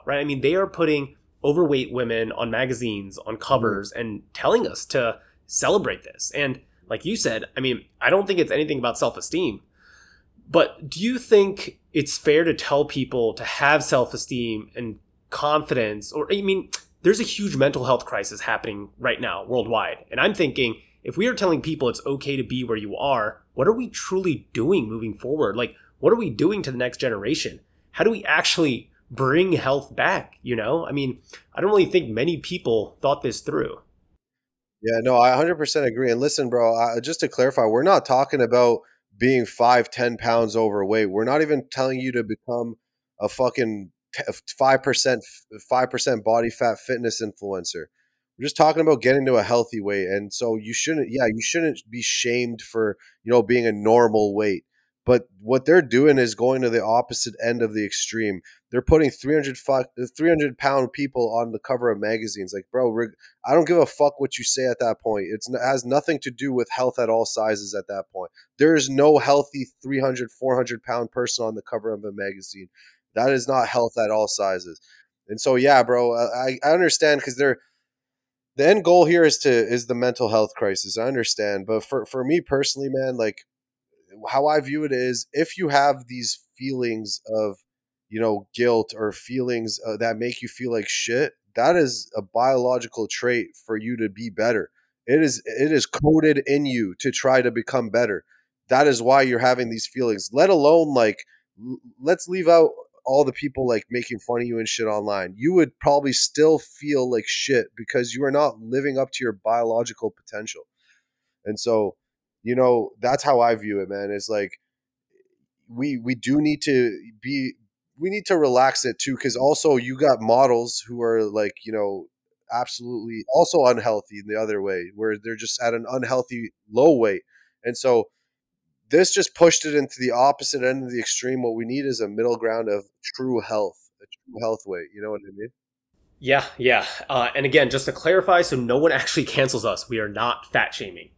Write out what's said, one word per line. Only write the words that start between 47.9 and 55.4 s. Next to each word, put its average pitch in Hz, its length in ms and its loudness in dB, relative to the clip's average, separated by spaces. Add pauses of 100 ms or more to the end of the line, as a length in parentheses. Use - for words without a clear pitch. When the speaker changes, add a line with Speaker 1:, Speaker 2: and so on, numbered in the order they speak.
Speaker 2:
We're - 60 -10
just 143 120 -6
talking 156 260 4
about 156 200 4
getting 131 240 4
to 131 100 4
a 107 80 4
healthy 117 380 -2
weight. 98 260 -2
And 101 240 -4
so 117 240 -4
you 110 180 -8
shouldn't, 151 380 -2
yeah, 127 140 0
you 110 160 -2
shouldn't 160 480 -2
be 117 120 -10
shamed 120 600 -2
for, 107 340 -4 (300)
you 113 80 2
know, 120 100 6
being 117 240 2
a 110 60 2
normal 107 600 4
weight. 101 300 -2 (420)
But 123 180 4 (180)